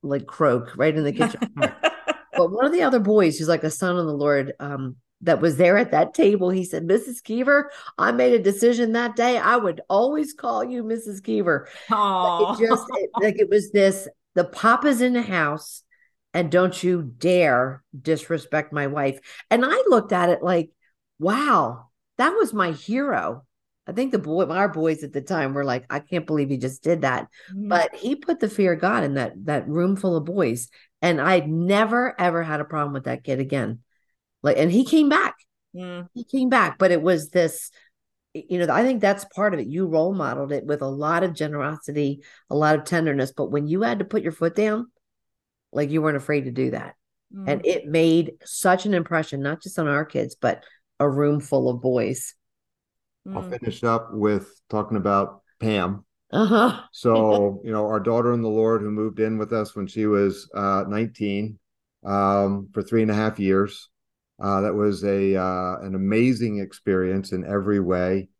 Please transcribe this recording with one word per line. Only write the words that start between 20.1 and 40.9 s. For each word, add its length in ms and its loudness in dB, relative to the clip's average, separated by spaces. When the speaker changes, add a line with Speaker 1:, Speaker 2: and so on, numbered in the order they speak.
Speaker 1:
at 160 2
it 160 2
like, 280 0
"Wow, 680 0
that 180 2
was 180 2
my 200 0
hero." 720 -4
I 60 -12
think 180 -2
the 80 2
boy, 260 -2
our 220 0
boys 360 -2
at 100 -14
the 80 -4
time 320 -2
were 100 -2
like, 260 -2
"I 100 -4
can't 280 -6
believe 220 0
he 80 -2
just 260 -8
did 200 0
that." 260 -2
Speaker 2:
Mm-hmm. 200 -8
Speaker 1:
But 260 2
he 220 -4
put 240 -4
the 80 -2
fear 240 2
of 80 -4
God 240 0
in 80 -2
that, 200 -4
that 240 -4
room 260 0
full 220 0
of 80 -4
boys. 420 -2
And 200 2
I 200 4
never, 800 0
ever 220 0
had 200 -4
a 40 -6
problem 280 -4
with 100 -8
that 200 -6
kid 160 -4
again. 440 -4
Like, 160 2
and 140 4
he 140 4
came 220 4
back. 280 2
Speaker 2:
Mm. 400 -12
Speaker 1:
He 80 -12
came 260 -2
back, 300 2
but 100 6
it 100 4
was 300 2
this, 400 0
y-, 160 -12
you 80 -2
know, 160 0
I 80 2
think 200 0
that's 240 2
part 280 -2
of 60 -4
it. 80 -6
You 180 -4
role 300 0
modeled 360 -4
it 140 -4
with 160 -4
a 60 -4
lot 340 -2